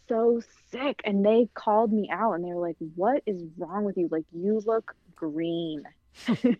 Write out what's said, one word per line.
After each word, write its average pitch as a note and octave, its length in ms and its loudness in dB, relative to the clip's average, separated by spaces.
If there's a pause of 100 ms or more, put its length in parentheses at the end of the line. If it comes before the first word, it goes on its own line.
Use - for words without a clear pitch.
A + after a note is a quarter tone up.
so A#3 340 4 (300)
sick, C4 320 -4
and G3 200 2
they A3 300 6
called A3 380 2
me G#3+ 180 0
out, G3+ 220 0
and E3+ 120 -2
they F3 80 -6
were F3 80 -4
like, E3+ 140 -2 (220)
"What A3+ 300 2
is F3+ 180 -4 (120)
wrong F3+ 280 -6
with G3 120 -4
you? E3+ 140 0
Like, D#3+ 220 -2
you G3 340 0
look A3+ 300 -2 (180)
green." E3 680 -4 (420)
<laughs> A#3+ 80 2 (260)